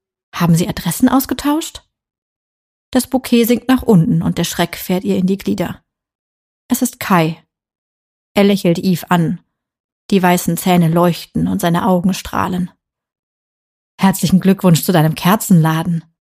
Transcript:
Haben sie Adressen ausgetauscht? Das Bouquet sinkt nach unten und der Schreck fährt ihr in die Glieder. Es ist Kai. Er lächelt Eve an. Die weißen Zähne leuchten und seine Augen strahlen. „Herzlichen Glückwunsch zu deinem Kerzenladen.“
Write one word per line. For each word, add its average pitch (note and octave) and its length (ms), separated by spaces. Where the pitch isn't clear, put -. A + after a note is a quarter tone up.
Haben E3+ 220
sie E3 120
Adressen F3+ 400
ausgetauscht? D4 760
Das B3+ 160
Bouquet B3 380
sinkt A3+ 240
nach B3+ 140
unten E3 400
und E3+ 160
der E3+ 60
Schreck - 320
fährt F#3 280
ihr G3 120
in F#3 100
die G3 120
Glieder. G3 460
Es B3 140
ist - 160
Kai. E3 440
Er G3+ 100
lächelt F#3+ 340
Eve F3+ 320
an. E3+ 300
Die G3 120
weißen F3 340
Zähne F3 320
leuchten E3+ 580
und F#3+ 140
seine F3 260
Augen F#3 280
strahlen. - 560
„Herzlichen F#3 400
Glückwunsch F#3+ 420
zu G3+ 100
deinem D#3 220
Kerzenladen.“ E3 920